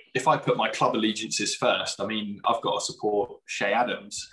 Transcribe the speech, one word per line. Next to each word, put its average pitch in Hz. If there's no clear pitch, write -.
if -
I 147
put -
my 110
club 123
allegiances 110
first, -
I 98
mean, 104
I've 117
got -
to -
support 104
Che -
Adams 104